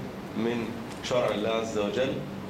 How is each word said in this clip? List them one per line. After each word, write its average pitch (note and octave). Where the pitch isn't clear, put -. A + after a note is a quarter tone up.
من A2+
شرع A#2+
الله G#2+
عز A2+
وجل G#2